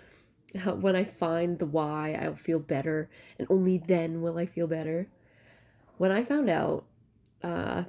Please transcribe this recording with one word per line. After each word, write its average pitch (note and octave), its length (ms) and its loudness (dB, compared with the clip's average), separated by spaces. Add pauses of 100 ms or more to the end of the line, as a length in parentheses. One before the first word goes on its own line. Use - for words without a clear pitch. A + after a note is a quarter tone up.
(540)
Uh, F#3 180 -2
when F#3+ 240 2
I F#3 80 2
find E3+ 540 -2
the F3 80 -2
why, D3+ 540 -2
I'll D3+ 140 -4
feel E3 240 0
better, D#3 520 -2 (280)
and - 120 -4
only F#3 280 4
then E3 440 0
will E3 160 -2
I E3+ 80 0
feel E3+ 200 -2
better. D#3+ 420 -2 (920)
When F#3+ 120 4
I G#3 140 2
found C#4+ 240 2
out, D#3 380 0 (560)
uh, F3 460 -2